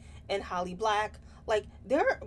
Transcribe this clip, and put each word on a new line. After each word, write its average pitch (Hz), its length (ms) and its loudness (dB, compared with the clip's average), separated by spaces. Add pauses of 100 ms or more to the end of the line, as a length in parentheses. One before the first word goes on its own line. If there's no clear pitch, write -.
(300)
and 196 140 0
Holly 180 320 -2
Black, 214 440 2 (280)
like, 214 180 2 (200)
there, 330 420 4